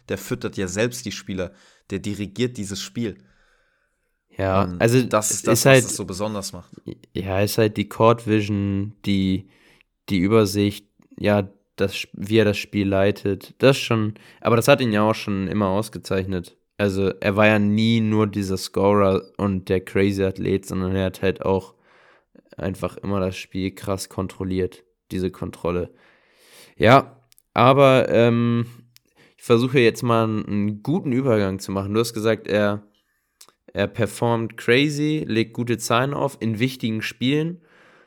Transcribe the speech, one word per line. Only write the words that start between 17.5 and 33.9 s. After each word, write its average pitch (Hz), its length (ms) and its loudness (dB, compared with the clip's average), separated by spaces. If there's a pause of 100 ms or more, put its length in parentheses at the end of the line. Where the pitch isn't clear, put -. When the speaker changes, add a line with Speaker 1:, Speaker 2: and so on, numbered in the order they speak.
Speaker 2:
nie 110 420 2
nur 107 260 2
dieser 95 300 -4
Scorer 98 640 2 (160)
und 95 320 -2
der 92 140 2
crazy 98 400 0
Athlet, 95 420 -2
sondern 92 300 -4
er 95 100 0
hat - 160 -6
halt 95 240 0
auch 95 300 -2 (840)
einfach 92 400 -6
immer 98 240 -4
das 92 160 -2
Spiel 95 380 -6
krass - 340 -6
kontrolliert, 92 760 -6 (280)
diese 90 200 -2
Kontrolle. 87 640 -6 (840)
Ja, 120 440 4 (320)
aber, 131 560 6
ähm, 117 560 4 (720)
ich - 60 -20
versuche 127 360 2
jetzt 117 240 2
mal 117 220 2
einen, 110 200 -2
einen 104 380 -4
guten 143 300 -2
Übergang 107 460 0
zu - 120 -10
machen. 98 220 -4
Du 110 80 2
hast 117 120 -4
gesagt, 110 340 -2
er, 104 360 0 (880)
er 101 140 -2
performt 113 680 -2